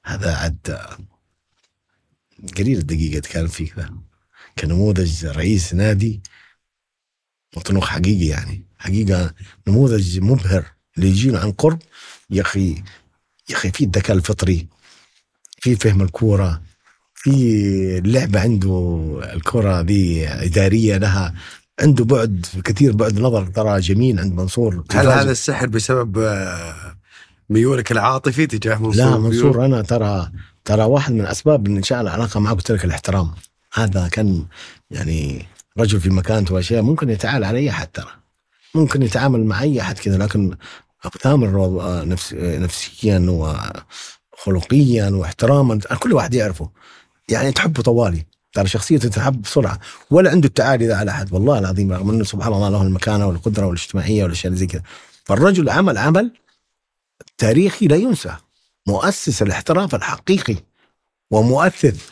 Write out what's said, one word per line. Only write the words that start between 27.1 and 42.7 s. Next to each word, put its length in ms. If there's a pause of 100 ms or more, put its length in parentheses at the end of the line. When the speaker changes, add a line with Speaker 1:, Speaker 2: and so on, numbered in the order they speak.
Speaker 2:
ميولك 420
العاطفي 560
تجاه 280
منصور 300
Speaker 1:
لا، 120
Speaker 2:
بلوي؟ 120
Speaker 1:
منصور 360
أنا 160
ترى، 500 (340)
ترى 180
واحد 300
من 120
أسباب 420
إن 160
شاء 180
العلاقة 380
معه 140
قلت 180
لك 140
الاحترام. 460 (420)
هذا 340
كان 380 (460)
يعني 540 (340)
رجل 220
في 80
مكانته 440
وأشياء، 280
ممكن 280
يتعامل 340
على 160
أي 100
أحد 180
ترى، 240 (640)
ممكن 260
يتعامل 440
مع 160
أي 200
أحد 180
كذا، 180
لكن 380 (480)
أبو 160
ثامر 380
وض-، 240
آه، 220
نفس-، 300
آه، 240
نفسيا 680 (1120)